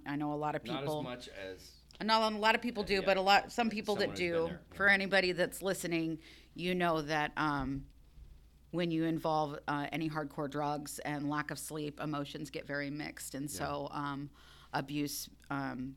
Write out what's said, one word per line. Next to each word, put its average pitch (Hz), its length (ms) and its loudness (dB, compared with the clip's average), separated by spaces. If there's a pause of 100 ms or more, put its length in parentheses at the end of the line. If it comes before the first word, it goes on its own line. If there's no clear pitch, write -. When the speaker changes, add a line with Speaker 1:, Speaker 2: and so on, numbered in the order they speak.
Speaker 1:
I 143 100 -4
know 147 160 -2
a - 40 -2
lot 151 180 0
of 147 100 -4
Speaker 2:
Not 123 120 -4
as 135 40 -2
Speaker 1:
people 147 220 -2
Speaker 2:
much 123 260 -8
as 95 420 -12 (300)
Speaker 1:
I - 40 -4
know 220 220 6
a 220 40 4
lot 214 240 4
of 226 80 0
people 233 200 -2
do, 190 120 0
Speaker 2:
Yeah. 190 80 4
Speaker 1:
but 190 140 6
a 190 40 2
lot, 196 320 6
some 240 180 2
people 214 260 -2
Speaker 2:
Someone 202 200 2
Speaker 1:
that 185 40 0
Speaker 2:
who's 175 100 2
been 165 100 2
Speaker 1:
do. 165 80 2
Speaker 2:
there, 175 120 -8 (100)
Speaker 1:
For 190 180 2
Speaker 2:
yeah. 202 60 8
Speaker 1:
anybody 190 380 4
that's 165 300 0
listening, 170 560 0 (360)
you 180 200 0
know 170 280 4
that, 151 340 0
um, 139 480 0 (880)
when 170 200 2
you 160 140 2
involve, 156 540 2 (100)
uh, 143 240 0
any 160 160 0
hardcore 151 420 -4
drugs 147 500 -2
and 147 280 -2
lack 147 220 -2
of 143 80 -6
sleep, 151 420 -6
emotions 147 500 -4
get - 160 -8
very 143 240 -4
mixed, - 440 -8
and 135 100 -4
Speaker 2:
Yeah. 147 140 -6
Speaker 1:
so, 143 320 -4
um, 143 400 -6 (420)
abuse, 143 560 -2 (220)
um, 135 460 -4